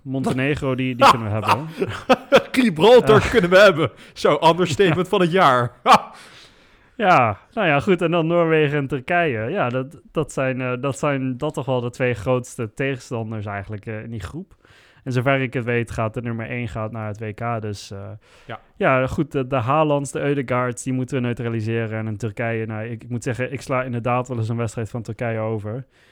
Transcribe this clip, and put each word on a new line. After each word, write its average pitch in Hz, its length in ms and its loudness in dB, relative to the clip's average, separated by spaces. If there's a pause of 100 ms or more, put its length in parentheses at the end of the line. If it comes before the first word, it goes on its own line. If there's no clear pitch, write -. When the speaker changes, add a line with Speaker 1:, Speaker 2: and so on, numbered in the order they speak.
Speaker 1:
Montenegro, 135 720 -2
die, 127 200 -4
die 262 140 6
kunnen 113 180 2
we 101 60 -2
hebben. 110 340 0 (400)
Speaker 2:
<laughs> - 440 4
Gibraltar 214 720 6
Speaker 1:
Eh. - 80 -4
Speaker 2:
kunnen 180 200 2
we 185 100 6
hebben. 165 320 6 (220)
Zo, 180 300 0
understatement 170 640 2
van 196 140 2
het 175 100 2
jaar. 135 400 4 (120)
<laughs> - 300 6 (840)
Speaker 1:
Ja, 143 400 4 (160)
nou 208 140 0
ja, 143 120 4
goed. 175 220 2
En 165 100 0
dan 165 160 2
Noorwegen 160 500 2
en 139 100 -2
Turkije. 135 640 -2
Ja, 160 200 -2
dat, 131 300 -6 (120)
dat 156 200 -4
zijn, 131 300 -2
eh, 127 180 -4
dat 135 200 -4
zijn 131 380 -2
dat 151 160 -6
toch 135 120 -6
wel 127 160 0
de 120 80 -6
twee 123 240 -2
grootste 123 600 -4
tegenstanders 113 720 -6
eigenlijk, 101 400 -10
eh, 110 180 -10
in 117 80 -14
die 117 80 -10
groep. 143 360 -14 (480)
En 135 80 -6
zover 131 300 2
ik 127 120 -4
het 127 120 -4
weet 120 260 -2
gaat 110 220 -4
de 127 80 -6
nummer 117 280 -6
één 120 180 -6
gaat 110 240 -8
naar 110 160 -8
het 104 120 -10
W 110 140 -8
K. 117 280 -6
Dus, 104 300 -10
eh, 101 80 -12 (460)
Speaker 2:
Ja. 113 140 -14 (180)
Speaker 1:
ja, 131 300 2
goed, 139 240 -4
de, 135 160 -4
de 135 80 -2
Haalands, 143 560 0
de 151 100 -8
Ødegaards, 127 600 -2
die 131 100 -4
moeten 127 220 -4
we 131 100 0
neutraliseren. 113 720 -4
En 110 100 -6
in 107 100 -6
Turkije, 113 480 -4
nou, 110 220 -8
ik, 117 160 -10
ik 123 60 -18
moet 120 140 -6
zeggen, 127 300 -4
ik 135 80 -10
sla 127 220 -2
inderdaad 123 440 -2
wel 127 100 -6
eens 113 120 -4
een 117 80 -2
wedstrijd 117 320 -4
van 120 120 -8
Turkije 113 380 -6
over. 110 460 -6 (260)